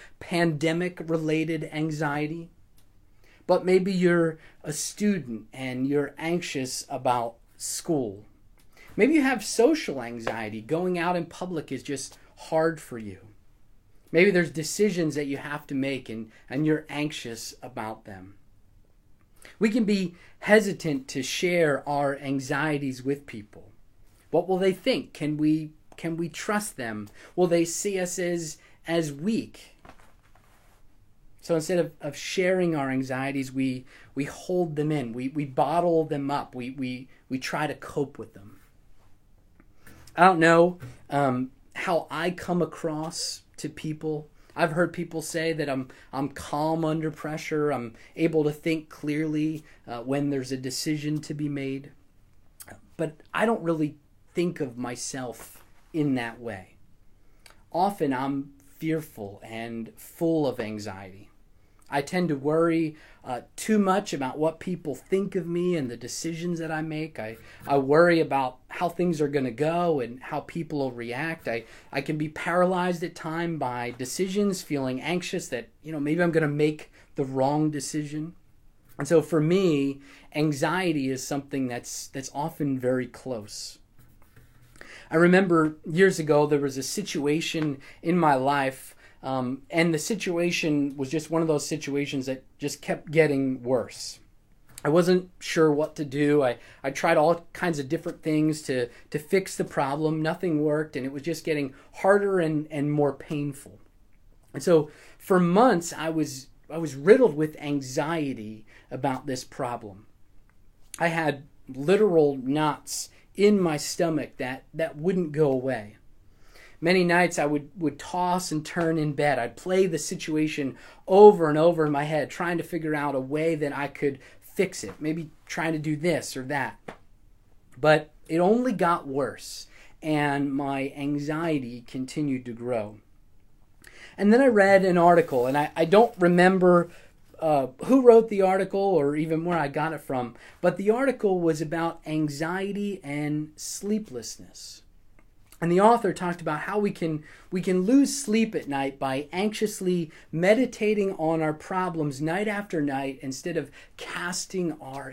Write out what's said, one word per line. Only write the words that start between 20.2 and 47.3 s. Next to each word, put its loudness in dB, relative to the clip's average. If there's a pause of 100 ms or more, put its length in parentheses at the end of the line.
hesitant 2
to -6
share 0
our -2
anxieties -4
with -4
people. -18 (580)
What 0
will 0
they 2
think? -2
Can -4
we, 0 (240)
can -6
we -4
trust -4
them? -8 (260)
Will 2
they 4
see -4
us -6
as, -4 (280)
as 0
weak? -6 (1600)
So -2
instead 0
of, 0
of -8
sharing 0
our -2
anxieties, -4
we, -4 (280)
we -2
hold -4
them 0
in. -4
We, -6
we -4
bottle 2
them -4
up. -4
We, -8
we, -8 (200)
we -6
try -4
to -4
cope -6
with -14
them. -20 (1500)
I 6
don't 8
know, 6 (300)
um, 0 (240)
how -2
I -2
come -2
across -6 (140)
to -8
people. -8 (260)
I've 2
heard 0
people -8
say -2
that -4
I'm, -4 (240)
I'm -4
calm -2
under -2
pressure. -4